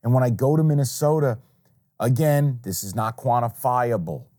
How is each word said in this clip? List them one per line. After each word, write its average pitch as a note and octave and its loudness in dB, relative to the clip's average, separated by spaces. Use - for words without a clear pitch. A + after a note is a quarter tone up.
And B2 2
when B2+ 4
I B2 2
go C3 0
to D#3+ 2
Minnesota, D3 0
again, C#3+ 2
this F#2+ -6
is G2 -10
not A2 -4
quantifiable. A#2+ -2